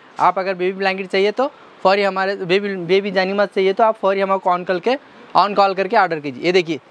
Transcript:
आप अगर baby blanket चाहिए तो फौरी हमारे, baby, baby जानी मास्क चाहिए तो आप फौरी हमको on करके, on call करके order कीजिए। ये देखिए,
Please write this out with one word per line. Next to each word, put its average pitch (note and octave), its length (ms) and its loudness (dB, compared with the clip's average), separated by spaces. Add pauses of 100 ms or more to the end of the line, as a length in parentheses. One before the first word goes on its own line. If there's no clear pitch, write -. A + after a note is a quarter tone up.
(160)
आप F3 220 2
अगर F#3+ 140 -2
baby F#3 240 -4
blanket F#3+ 300 -2
चाहिए G3 240 0
तो C4 200 -2 (320)
फौरी G3+ 200 4
हमारे, F#3+ 340 -2
baby, G3 400 -2
baby F#3+ 340 0
जानी F#3+ 220 0
मास्क G3+ 200 0
चाहिए F#3+ 200 2
तो A3+ 100 0
आप A3 140 2
फौरी G3 240 0
हमको F#3+ 280 -2
on F3+ 160 -2
करके, F#3 300 -2 (420)
on G3 180 2
call G3 220 2
करके F#3+ 200 -2
order E3+ 220 2
कीजिए। C#3 240 -8
ये E3+ 80 2
देखिए, E3 280 0 (120)